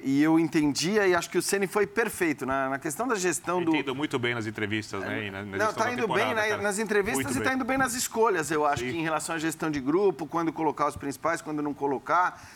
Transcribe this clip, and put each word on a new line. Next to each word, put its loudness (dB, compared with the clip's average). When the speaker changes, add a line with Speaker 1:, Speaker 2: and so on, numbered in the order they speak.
Speaker 1:
e 4
eu 6
entendia, 2
e 6
acho 0
que 0
o 2
Ceni 0
foi 2
perfeito -2
na, 0
na -4
questão -4
da 0
gestão 0
do 2
Speaker 2:
Entendo 0
muito -2
bem 0
nas -4
entrevistas, -4
né, -4
e -6
na, -10
na -8
Speaker 1:
Não, -2
Speaker 2:
gestão 0
Speaker 1:
tá -2
Speaker 2:
da -2
Speaker 1:
indo -2
bem 0
Speaker 2:
temporada, 0
Speaker 1:
na, 0
Speaker 2:
cara. -2
Speaker 1:
nas -2
entrevistas 0
Speaker 2:
Muito -2
Speaker 1:
e 0
Speaker 2:
bem. -2
Speaker 1:
tá 0
indo -2
bem 0
nas 0
escolhas, 2
eu 2
acho, 0
Speaker 2:
Sim. -4
Speaker 1:
que -2
em -2
relação -2
à -4
gestão -2
de -2
grupo, 2
quando -2
colocar 0
os -2
principais, -4
quando -6
não -4
colocar. 0